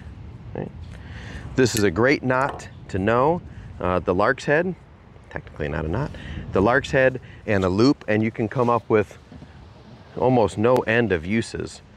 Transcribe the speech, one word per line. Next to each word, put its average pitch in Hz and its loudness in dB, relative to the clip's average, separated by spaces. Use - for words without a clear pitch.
Right. - -8
This 131 4
is 110 2
a 101 4
great 117 2
knot 131 -2
to 101 -4
know. 123 2
Uh, 90 0
the 92 0
lark's 110 2
head, 165 2
technically - -8
not 78 -4
a - -4
knot, 120 -4
the 101 4
lark's 120 2
head 131 4
and 98 2
a 92 4
loop, 117 4
and 107 2
you 113 0
can 110 -4
come 120 0
up 117 0
with 107 2
almost 120 2
no 120 4
end 113 2
of 80 -2
uses. 90 -4